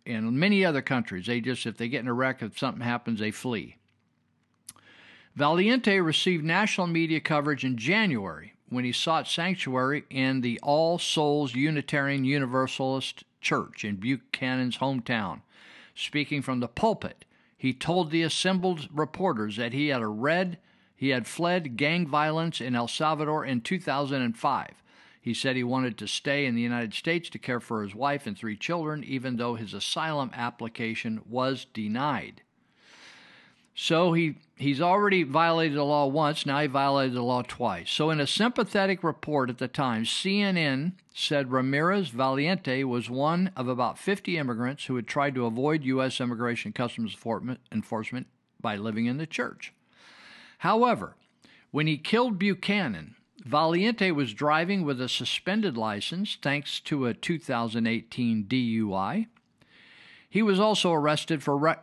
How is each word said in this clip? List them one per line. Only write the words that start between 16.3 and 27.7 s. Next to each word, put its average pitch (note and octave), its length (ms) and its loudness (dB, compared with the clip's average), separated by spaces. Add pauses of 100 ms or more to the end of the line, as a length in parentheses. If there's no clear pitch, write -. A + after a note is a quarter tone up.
from B2+ 160 -2
the A#2+ 100 -2
pulpit, - 560 -2 (340)
he C3 140 0
told D#3+ 380 0
the E3 120 2
assembled F3+ 680 0
reporters C#3+ 640 -2
that A#2 160 -4
he C#3+ 160 0
had C3 140 0
a A2 40 0
red, D#3+ 520 0 (360)
he C3+ 140 -2
had B2 180 2
fled E3+ 500 -2
gang D#3 300 2
violence D#3 540 0
in B2+ 140 -2
El A#2+ 140 0
Salvador D3+ 560 0
in B2 180 -2
two F#3+ 160 -2
thousand C#3 440 -2
and A#2 140 -2
five. - 460 -2 (380)
He A#2+ 120 -2
said B2+ 240 0
he B2+ 80 0
wanted B2 340 -2
to G#2 80 -8
stay C#3+ 380 -2
in B2 100 0
the A#2 80 0
United A#2+ 300 -2
States E3 380 -2
to - 80 -10
care A#2+ 220 -4
for A2+ 220 -4